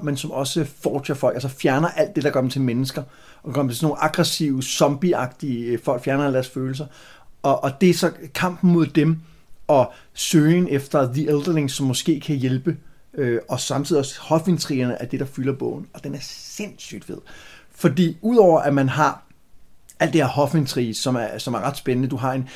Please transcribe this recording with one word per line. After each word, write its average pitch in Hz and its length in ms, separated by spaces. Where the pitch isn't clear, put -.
men 143 140
som 151 140
også 139 340
forger 139 320
folk, 131 220
altså 135 140
fjerner 135 380
alt - 280
det, 160 80
der 147 60
gør 135 120
dem 127 80
til 135 120
mennesker, 131 420
og 143 100
gør 139 80
dem 135 80
til 120 80
sådan 160 100
nogle - 160
aggressive, 156 600
zombieagtige, 135 1040
øh, 117 160
folk, - 200
fjerner 139 200
alle 143 100
deres 127 160
følelser. 135 360
Og, 139 200
og 139 80
det 185 80
er 175 40
så 165 180
kampen 180 360
mod 170 140
dem, 156 320
og 135 260
søgen 170 560
efter 135 440
The 151 160
Elderling, 147 420
som 143 160
måske 151 320
kan 151 160
hjælpe, 131 420
øh, 120 260
og 127 100
samtidig 143 400
også - 220
hofintrigerne 151 800
er 120 60
det, 131 140
der 139 60
fylder 131 280
bogen, 123 400
og - 100
den 139 120
er 135 60
sindssygt - 840
fed. - 120
Fordi 160 500
udover 208 380
at 143 140
man 135 160
har 143 340
alt 156 140
det 160 80
her 135 60
hofintrige, 127 640
som 127 220
er, 110 220
som 120 160
er 113 60
ret 131 180
spændende. 127 320
Du 131 60
har 131 180
en, 131 220